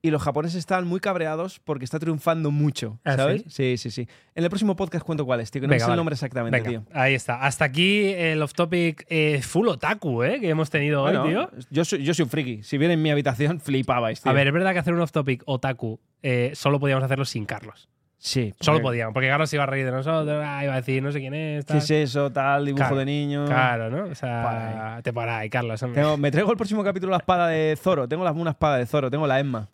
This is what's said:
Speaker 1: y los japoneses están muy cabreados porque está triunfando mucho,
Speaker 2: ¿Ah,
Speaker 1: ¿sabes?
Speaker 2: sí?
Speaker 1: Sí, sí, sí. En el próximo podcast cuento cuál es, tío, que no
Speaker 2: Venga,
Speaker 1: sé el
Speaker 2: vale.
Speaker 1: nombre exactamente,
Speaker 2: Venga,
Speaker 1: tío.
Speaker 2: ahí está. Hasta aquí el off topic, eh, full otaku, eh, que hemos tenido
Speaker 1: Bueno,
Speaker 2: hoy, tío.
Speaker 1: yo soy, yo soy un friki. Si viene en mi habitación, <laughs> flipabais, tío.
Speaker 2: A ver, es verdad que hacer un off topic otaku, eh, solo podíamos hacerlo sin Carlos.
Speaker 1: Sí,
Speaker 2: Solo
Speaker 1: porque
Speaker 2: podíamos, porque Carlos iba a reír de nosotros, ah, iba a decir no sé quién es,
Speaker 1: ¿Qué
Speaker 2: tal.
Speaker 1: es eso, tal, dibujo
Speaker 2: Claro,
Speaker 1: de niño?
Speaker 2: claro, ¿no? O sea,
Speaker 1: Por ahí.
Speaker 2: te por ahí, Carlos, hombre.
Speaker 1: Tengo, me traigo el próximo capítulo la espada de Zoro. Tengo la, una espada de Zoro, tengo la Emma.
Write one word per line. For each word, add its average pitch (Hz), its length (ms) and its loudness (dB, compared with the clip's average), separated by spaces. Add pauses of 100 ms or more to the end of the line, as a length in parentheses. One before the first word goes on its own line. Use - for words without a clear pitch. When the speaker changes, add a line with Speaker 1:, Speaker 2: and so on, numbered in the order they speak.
Speaker 1:
y 165 80 2
los 147 120 0
japoneses 151 360 -2
están 180 280 -2
muy 175 120 -2
cabreados 175 640 -4
porque 139 240 -6
está 156 140 -6
triunfando 160 520 0
mucho, 147 540 0
Speaker 2:
¿Ah, 135 120 2
Speaker 1:
¿sabes? 160 260 2
Speaker 2:
sí? 156 80 -16
Speaker 1:
Sí, 127 260 0
sí, 113 140 -6
sí. 117 180 -8 (260)
En 170 100 0
el 175 40 2
próximo 202 260 2
podcast 170 300 -4
cuento 151 220 -2
cuál 123 140 0
es, 113 100 -8
tío, 139 100 -6
que 135 60 -2
no 139 60 4
Speaker 2:
Venga, - 80 6
Speaker 1:
sé 117 40 2
el 117 60 2
Speaker 2:
vale. 170 80 4
Speaker 1:
nombre 160 160 0
exactamente, 127 440 -2
Speaker 2:
Venga, 117 120 0
Speaker 1:
tío. 110 120 -4 (160)
Speaker 2:
ahí 131 140 4
está. 123 300 -2
Hasta 139 240 2
aquí 190 480 2
el 160 260 0
off 143 140 -2
topic, 170 560 0
eh, 151 320 2
full 240 260 2
otaku, 143 540 0
eh, 220 180 0
que 196 80 0
hemos 156 220 0
tenido 143 320 2
Speaker 1:
Bueno, 143 220 2
Speaker 2:
hoy, 156 80 2
tío. 285 180 -2 (180)
Speaker 1:
yo 151 160 0
soy, 139 180 -2
yo 156 120 2
soy 165 80 2
un 127 80 0
friki. 123 320 -4
Si 139 160 -4
viene 170 160 4
en 156 80 2
mi 156 80 2
habitación, 143 500 0
<laughs> - 0 -
flipabais, 123 640 0
tío. 139 80 2
Speaker 2:
A 131 40 6
ver, 139 120 6
es 139 80 2
verdad 190 180 2
que 180 60 0
hacer 170 160 0
un 170 80 2
off 151 100 -2
topic 135 320 0
otaku, 123 560 -4 (220)
eh, 123 320 0
solo 143 260 2
podíamos 135 240 2
hacerlo 135 220 0
sin 107 180 -6
Carlos. - 460 -12 (260)
Speaker 1:
Sí, 113 440 -2
Speaker 2:
Solo 156 180 4
Speaker 1:
porque 131 60 2
Speaker 2:
podíamos, 117 300 -2
porque 131 140 2
Carlos 147 240 2
iba 143 120 0
a - 20 0
reír 135 180 -2
de 127 80 -2
nosotros, 151 540 -2
ah, 143 180 -6
iba 139 100 0
a - 20 0
decir 131 260 -2
no 143 100 -2
sé 147 80 -4
quién 131 140 -8
es, 151 320 -4
Speaker 1:
¿Qué - 20 -20
Speaker 2:
tal. 151 100 2
Speaker 1:
es 147 120 0
eso, 143 420 2
tal, 139 340 2
dibujo 139 180 2
Speaker 2:
Claro, 131 120 2
Speaker 1:
de 135 100 0
niño? 143 400 -2
Speaker 2:
claro, 123 440 2
¿no? 165 200 -4
O 143 40 -10
sea, 117 280 -4
Speaker 1:
Por 117 100 -2 (440)
ahí. 117 60 -14
Speaker 2:
te 123 100 -4
por 117 160 -4
ahí, 110 220 -4
Carlos, 117 320 -2
hombre. 123 200 -2
Speaker 1:
Tengo, 151 160 2
me 143 120 2
traigo 165 200 2
el 233 60 2
próximo 208 280 -2
capítulo 190 280 -2
la 180 60 2
espada 175 300 2
de 156 320 2
Zoro. 147 280 0
Tengo 160 160 -2
la, 170 80 2
una 165 200 -2
espada 147 260 2
de 123 80 0
Zoro, 131 240 0
tengo 151 160 0
la 135 140 2
Emma. 120 340 -4